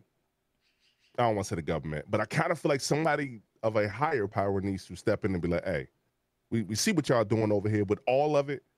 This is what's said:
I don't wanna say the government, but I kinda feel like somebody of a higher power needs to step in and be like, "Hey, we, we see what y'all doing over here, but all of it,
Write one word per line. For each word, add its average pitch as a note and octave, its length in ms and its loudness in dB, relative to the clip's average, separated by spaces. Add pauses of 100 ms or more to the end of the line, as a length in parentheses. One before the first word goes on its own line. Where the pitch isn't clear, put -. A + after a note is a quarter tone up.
(1160)
I B2 60 2
don't A2+ 120 2
wanna G2 100 -2
say G#2 100 -6
the E2+ 60 -4
government, D2+ 480 -4
but G#2 120 0
I A2 40 -2
kinda E3 300 -2
feel D#3+ 140 -4
like C#3+ 120 0
somebody D3 600 -2 (220)
of A2 120 0
a G#2 140 2
higher A#2+ 380 -2
power G2+ 340 0
needs F#2+ 240 -4
to F#2 100 -14
step G#2 300 0
in F#2+ 80 0
and F2 80 0
be E2+ 60 -2
like, E2+ 180 0
"Hey, D2 220 -4 (640)
we, A#2 140 0
we G2 120 -6
see A3 160 0
what D#3 180 0
y'all A#2+ 140 4
doing A2 280 2
over G#2 180 2
here, G#2 160 2
but G#2 220 0
all D3 300 4
of C#3+ 120 0
it, C#3+ 140 -8 (140)